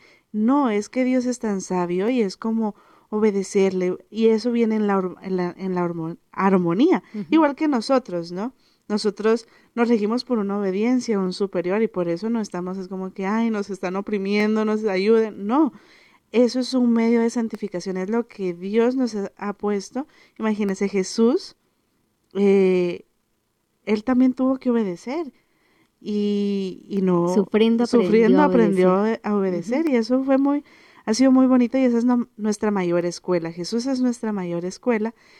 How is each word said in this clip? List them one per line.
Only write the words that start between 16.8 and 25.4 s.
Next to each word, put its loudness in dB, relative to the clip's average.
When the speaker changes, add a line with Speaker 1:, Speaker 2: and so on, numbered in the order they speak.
Speaker 1:
medio 2
de 0
santificación, -6
es -6
lo -2
que -6
Dios -2
nos -2
ha, -8
ha -8
puesto. -6
Imagínense, -2
Jesús, 0
eh, 2
él -2
también 2
tuvo 0
que -2
obedecer, -4